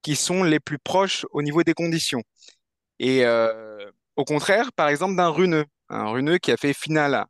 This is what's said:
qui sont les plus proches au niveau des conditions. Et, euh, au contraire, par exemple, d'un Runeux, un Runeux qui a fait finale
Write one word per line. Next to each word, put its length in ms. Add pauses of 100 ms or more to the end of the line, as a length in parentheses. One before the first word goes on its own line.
qui 140
sont 260
les 180
plus 180
proches 520
au 120
niveau 200
des 120
conditions. 480 (760)
Et, 280
euh, 640 (260)
au 80
contraire, 480
par 160
exemple, 260
d'un 140
Runeux, 380 (240)
un 200
Runeux 280
qui 140
a 40
fait 160
finale 580